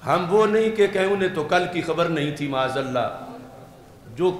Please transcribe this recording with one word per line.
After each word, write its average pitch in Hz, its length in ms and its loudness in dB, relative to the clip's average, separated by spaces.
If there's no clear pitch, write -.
हम 175 240 0
वो 208 200 4
नहीं 220 260 2
कि 202 160 4
कहें 196 200 0
"उन्हें 190 260 0
तो 156 120 -2
कल 180 220 2
की 175 140 -4
खबर 160 280 0
नहीं 147 260 0
थी", 143 120 -4
माज़ल्ला, 131 540 0
जो 160 300 0